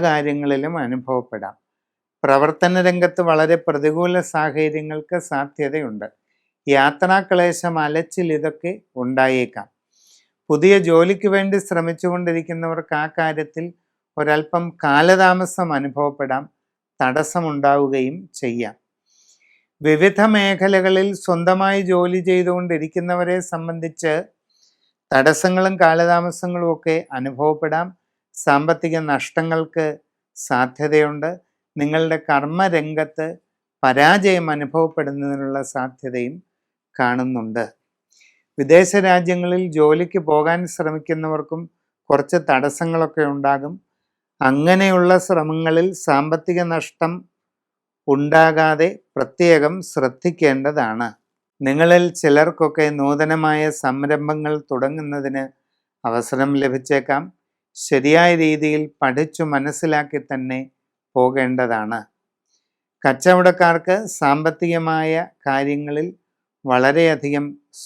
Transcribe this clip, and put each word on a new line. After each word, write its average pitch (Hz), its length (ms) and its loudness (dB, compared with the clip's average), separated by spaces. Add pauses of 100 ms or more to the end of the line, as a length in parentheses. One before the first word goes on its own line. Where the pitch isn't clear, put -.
കാര്യങ്ങളിലും 147 680 -2 (100)
അനുഭവപ്പെടാം. 123 720 -6 (680)
പ്രവർത്തന 151 640 2
രംഗത്ത് 180 420 2
വളരെ 160 260 4 (100)
പ്രതികൂല 165 560 0 (120)
സാഹചര്യങ്ങൾക്ക് 151 840 -4 (120)
സാധ്യതയുണ്ട്. 139 800 -6 (680)
യാത്രാക്ലേശം, 175 1000 2 (100)
അലച്ചിൽ 165 520 -4
ഇതൊക്കെ 156 340 -6 (300)
ഉണ്ടായേക്കാം. 127 680 -2 (840)
പുതിയ 156 240 4 (140)
ജോലിക്ക് 180 480 2
വേണ്ടി 196 220 0 (100)
ശ്രമിച്ചുകൊണ്ടിരിക്കുന്നവർക്ക് 165 1400 -4
ആ - 20 -4 (120)
കാര്യത്തിൽ 156 480 -4 (560)
ഒരല്പം 151 440 0 (180)
കാലതാമസം 180 920 4
അനുഭവപ്പെടാം, 139 640 -4 (560)
തടസ്സമുണ്ടാവുകയും 143 1160 0 (220)
ചെയ്യാം. 117 360 -6 (1120)
വിവിധ 156 320 4 (160)
മേഖലകളിൽ 190 720 2 (160)
സ്വന്തമായി 185 580 0 (100)
ജോലി 180 280 2 (100)
ചെയ്തുകൊണ്ടിരിക്കുന്നവരെ 175 1080 -2 (140)
സംബന്ധിച്ച് 165 600 -6 (1000)
തടസ്സങ്ങളും 185 680 2
കാലതാമസങ്ങളും 170 920 2
ഒക്കെ 160 220 -2 (200)
അനുഭവപ്പെടാം. 151 720 -2 (560)
സാമ്പത്തിക 160 520 0 (180)
നഷ്ടങ്ങൾക്ക് 160 720 -4 (640)
സാധ്യതയുണ്ട്. 147 840 0 (500)
നിങ്ങളുടെ 160 360 0 (120)
കർമ്മരംഗത്ത് 156 960 -2 (580)
പരാജയം 170 680 4
അനുഭവപ്പെടുന്നതിനുള്ള 139 1080 -4 (140)
സാധ്യതയും 127 600 -8 (640)
കാണുന്നുണ്ട്. 123 680 -2 (920)
വിദേശ 165 320 6 (180)
രാജ്യങ്ങളിൽ 180 540 0 (140)
ജോലിക്ക് 156 420 2 (100)
പോകാൻ 156 300 2 (140)
ശ്രമിക്കുന്നവർക്കും 156 880 -6 (480)
കുറച്ച് 139 280 2 (120)
തടസ്സങ്ങളൊക്കെ 156 760 -2 (100)
ഉണ്ടാകും. 139 400 -2 (760)
അങ്ങനെയുള്ള 180 640 4 (140)
ശ്രമങ്ങളിൽ 160 600 0 (180)
സാമ്പത്തിക 156 540 0 (160)
നഷ്ടം 160 360 -4 (1000)
ഉണ്ടാകാതെ 156 720 4 (280)
പ്രത്യേകം 156 600 2 (160)
ശ്രദ്ധിക്കേണ്ടതാണ്. 135 1160 -2 (600)
നിങ്ങളിൽ 170 360 6 (180)
ചിലർക്കൊക്കെ 156 640 2 (140)
നൂതനമായ 156 640 0 (220)
സംരംഭങ്ങൾ 147 720 -2 (160)
തുടങ്ങുന്നതിന് 139 720 -4 (600)
അവസരം 120 460 -2 (140)
ലഭിച്ചേക്കാം. 139 600 -2 (640)
ശരിയായ 156 440 4 (120)
രീതിയിൽ 151 380 0 (200)
പഠിച്ചു 147 420 -2 (100)
മനസ്സിലാക്കി 147 640 -4 (120)
തന്നെ 131 280 -6 (560)
പോകേണ്ടതാണ്. 127 840 0 (1040)
കച്ചവടക്കാർക്ക് 180 920 4 (240)
സാമ്പത്തികമായ 160 920 0 (360)
കാര്യങ്ങളിൽ 147 600 -2 (640)
വളരെയധികം 143 720 2 (400)